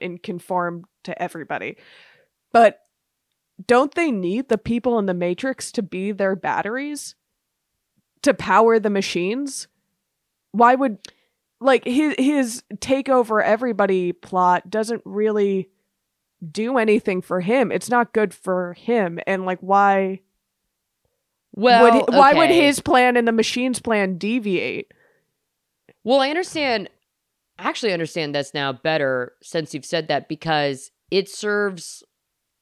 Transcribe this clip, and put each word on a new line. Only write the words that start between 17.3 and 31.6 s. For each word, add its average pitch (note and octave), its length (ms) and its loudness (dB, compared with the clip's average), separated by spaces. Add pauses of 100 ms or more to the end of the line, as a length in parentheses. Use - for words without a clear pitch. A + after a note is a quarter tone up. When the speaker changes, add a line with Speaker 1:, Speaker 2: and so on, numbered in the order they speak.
Speaker 1:
him. G#3+ 320 0
It's - 160 -4
not A#3+ 240 0
good G#3+ 220 -2
for F3+ 400 -6
him. F#3+ 520 -2
And, F#3+ 200 -2
like, F#3 140 -4
why G3 600 2 (1300)
Speaker 2:
Well, A#3 300 4
Speaker 1:
would A#3 120 8
hi-, B3+ 240 2
why C#4 160 8
would D#4+ 160 4
Speaker 2:
okay. E4+ 160 6
Speaker 1:
his C#4+ 140 2
plan B3 360 4
and A#3 100 2
the A#3 60 2
machine's B3 480 -2
plan G3+ 380 -2
deviate? G3 760 -4 (1120)
Speaker 2:
Well, C4+ 160 4
I C4+ 80 0
understand, D4 600 -4 (680)
I G3+ 100 -6
actually A#3 260 -2
understand D#3+ 400 -6
this C#3 180 -6
now C#3 220 -4
better C3+ 580 -4 (100)
since D#3+ 300 -8
you've C#3 140 -10
said D#3 220 -4
that, C#3 200 -2
because D3 600 -4 (200)
it G3 200 -2
serves G#3 760 -6 (580)